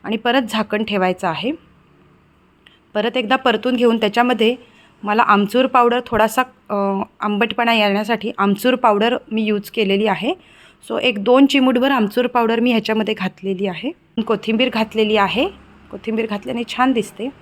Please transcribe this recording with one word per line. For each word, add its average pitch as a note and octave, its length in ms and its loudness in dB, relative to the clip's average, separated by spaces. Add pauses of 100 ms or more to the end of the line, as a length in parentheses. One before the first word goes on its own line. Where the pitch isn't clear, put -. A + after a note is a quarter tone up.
आणि G#3+ 140 -6
परत B3 320 0
झाकण G#3+ 340 -4
ठेवायचं F#3 440 -2
आहे. E3 240 -4 (1400)
परत A3+ 240 -2
एकदा B3 180 0
परतून B3 400 0
घेऊन A#3 220 4
त्याच्यामध्ये A3+ 580 2 (480)
मला G#3 180 2
आमचूर G#3 440 4
पावडर B3 400 2
थोडासा, A3 360 0 (280)
अ, G#3 60 -4 (440)
आंबटपणा A3 540 0
येण्यासाठी G#3+ 640 0
आमचूर G3+ 380 2
पावडर A#3 420 2 (140)
मी A3 120 -2
यूज G#3 260 -2
केलेली G3 380 0
आहे. G3 260 -2 (560)
So, A#3 100 -4
एक G#3 240 -2
दोन B3+ 220 6
चिमूटभर C4 460 2
आमचूर B3 360 0
पावडर A#3 320 0
मी B3 120 2
ह्याच्यामध्ये A3 420 -2
घातलेली F#3+ 520 -6
आहे. F#3+ 260 -6 (300)
कोथिंबीर A3 520 0
घातलेली A3 440 0
आहे. G3+ 320 0 (420)
कोथिंबीर A3 380 -6
घातल्याने G#3 380 -8
छान C4 240 0
दिसते. A#3 380 -4 (120)